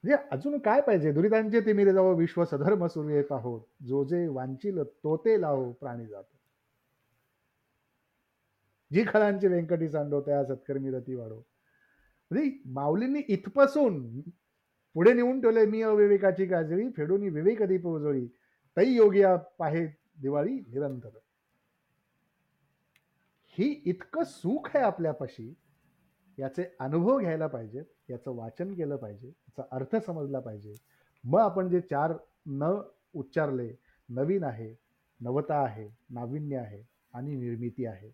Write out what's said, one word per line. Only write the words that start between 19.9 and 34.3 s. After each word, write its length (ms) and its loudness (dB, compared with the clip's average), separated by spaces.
दिवाळी 460 -2
निरंतर." 520 -8
ही 80 0
इतकं 400 -4
सुख 420 -6
आहे 180 0
आपल्यापाशी, 680 -4
याचे 280 -6
अनुभव 380 2
घ्यायला 280 -2
पाहिजेत, 380 -10
याचं 260 -10
वाचन 400 -10
केलं 220 -6
पाहिजे, 300 -14
याचा 440 -18
अर्थ 260 -6
समजला 420 -6
पाहिजे. 340 -14
मग 180 2
आपण 280 0
जे 140 0
चार 300 -2
न 240 -2
उच्चारले, 540 -4
नवीन 340 -2